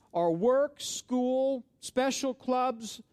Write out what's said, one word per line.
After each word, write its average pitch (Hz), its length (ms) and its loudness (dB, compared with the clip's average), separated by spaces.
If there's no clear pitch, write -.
are 170 180 2
work, 254 480 2
school, 254 880 -2
special 262 540 -2
clubs, 247 680 -4